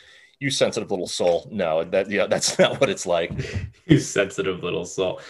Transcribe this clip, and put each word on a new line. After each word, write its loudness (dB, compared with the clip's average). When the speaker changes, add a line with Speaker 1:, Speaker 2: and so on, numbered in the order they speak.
Speaker 1:
you -2
sensitive 0
little -4
soul." 2
No, 0
that, 0
you 0
know, 2
that's 0
<laughs> -
not 4
what 6
it's -4
like. 0
Speaker 2:
<laughs> -8
You 8
sensitive -2
little -4
soul. -2